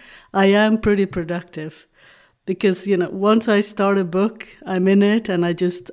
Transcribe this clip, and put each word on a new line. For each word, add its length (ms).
I 140
am 320
pretty 280
productive. 840
Because, 400
you 100
know, 140
once 380
I 140
start 360
a 60
book, 420
I'm 220
in 160
it 260
and 160
I 100
just, 380